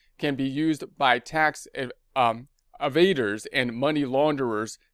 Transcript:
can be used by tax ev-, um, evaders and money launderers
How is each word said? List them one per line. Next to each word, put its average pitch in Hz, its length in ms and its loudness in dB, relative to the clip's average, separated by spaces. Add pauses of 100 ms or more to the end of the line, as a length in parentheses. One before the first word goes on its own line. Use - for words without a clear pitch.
(180)
can 147 160 0
be 135 140 -2
used 151 480 -2
by 127 220 2
tax 156 560 -2
ev-, 131 180 -6 (240)
um, 117 320 0 (320)
evaders 139 720 2
and 123 220 -2
money 143 320 0
launderers 127 720 0 (160)